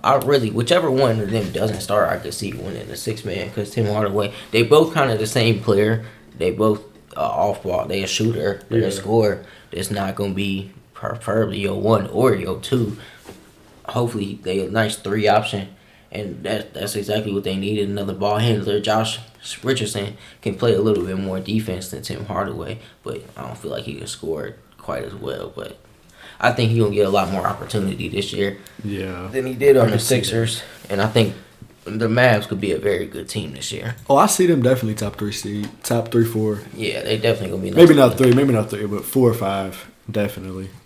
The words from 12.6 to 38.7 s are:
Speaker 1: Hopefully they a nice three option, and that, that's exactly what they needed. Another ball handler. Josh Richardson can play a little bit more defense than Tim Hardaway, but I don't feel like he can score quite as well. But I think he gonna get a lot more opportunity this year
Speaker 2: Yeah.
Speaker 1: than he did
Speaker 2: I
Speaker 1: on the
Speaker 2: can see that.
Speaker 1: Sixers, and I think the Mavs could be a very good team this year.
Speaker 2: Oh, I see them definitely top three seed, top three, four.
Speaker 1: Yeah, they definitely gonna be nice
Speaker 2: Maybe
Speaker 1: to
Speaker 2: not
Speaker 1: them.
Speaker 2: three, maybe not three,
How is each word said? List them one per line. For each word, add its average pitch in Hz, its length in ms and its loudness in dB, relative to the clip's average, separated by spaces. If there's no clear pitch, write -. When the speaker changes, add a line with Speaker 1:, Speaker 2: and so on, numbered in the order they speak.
Speaker 1:
Hopefully 110 580 -4
they 95 180 -2
a 87 80 -4
nice 107 260 -2
three 104 320 -2
option, 101 400 2
and 101 320 -10
that, 104 300 -6
that's 101 220 -6
exactly 107 380 -2
what 101 100 -2
they 95 140 -2
needed. 101 320 -2
Another 98 240 -4
ball 101 240 -2
handler. 107 420 0
Josh 110 400 0
Richardson 104 540 -4
can 98 140 -6
play 117 180 2
a 98 80 2
little 104 220 2
bit 92 160 -4
more 95 220 -4
defense 110 480 -4
than 65 120 -10
Tim - 240 -10
Hardaway, 92 540 -6
but - 180 -10
I - 60 -14
don't 62 160 -12
feel - 140 -10
like - 120 -8
he 71 120 -8
can 67 120 -12
score - 480 -8
quite 65 260 -8
as - 100 -12
well. - 400 -10
But - 240 -12
I 123 120 4
think 117 200 2
he 113 80 2
gonna 104 160 2
get 104 100 4
a 95 40 0
lot 95 220 2
more 92 140 -2
opportunity 95 640 -4
this 95 240 -4
year 98 260 -4
Speaker 2:
Yeah. 95 480 -8
Speaker 1:
than 127 140 -4
he 127 80 -6
did 135 220 6
Speaker 2:
I 127 60 8
Speaker 1:
on 113 60 8
the 107 60 4
Speaker 2:
can 104 60 2
see 127 160 2
that. 107 100 0
Speaker 1:
Sixers, 113 360 0
and 98 120 0
I 107 60 2
think 110 260 2
the 110 220 -2
Mavs 110 400 4
could 98 140 -4
be 101 100 0
a 78 60 0
very 98 280 0
good 85 220 -12
team 78 260 -8
this - 200 -10
year. 117 220 -8
Speaker 2:
Oh, 139 60 6
I 175 120 6
see 190 180 2
them 165 160 4
definitely 120 340 2
top 101 220 -6
three 104 160 -6
seed, 104 340 -6
top 117 260 0
three, 117 140 4
four. 110 380 0
Speaker 1:
Yeah, 107 300 -4
they 110 140 -2
definitely 107 320 0
gonna 95 140 -6
be 95 80 -4
nice - 60 -2
Speaker 2:
Maybe 160 180 12
Speaker 1:
to 143 40 6
Speaker 2:
not 127 120 8
Speaker 1:
them. - 80 -4
Speaker 2:
three, 127 140 6
maybe 135 200 4
not 110 160 0
three, 104 160 -4